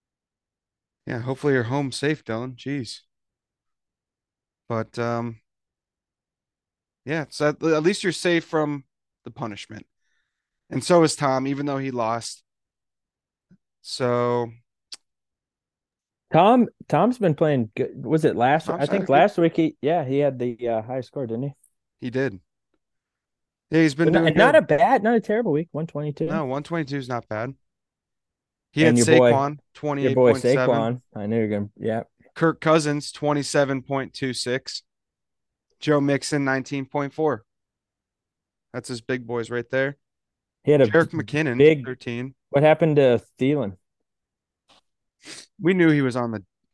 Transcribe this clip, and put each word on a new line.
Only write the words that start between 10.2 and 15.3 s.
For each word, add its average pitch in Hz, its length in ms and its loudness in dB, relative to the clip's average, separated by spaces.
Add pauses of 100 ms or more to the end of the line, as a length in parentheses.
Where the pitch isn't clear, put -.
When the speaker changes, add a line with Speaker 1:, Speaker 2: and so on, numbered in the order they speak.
Speaker 1:
And 131 120 -6
so 175 220 4
is 151 140 0
Tom, 131 280 -2
even 139 200 -6
though 139 120 -4
he 135 140 -8
lost. 117 500 -6 (1400)
So 120 680 -2 (1800)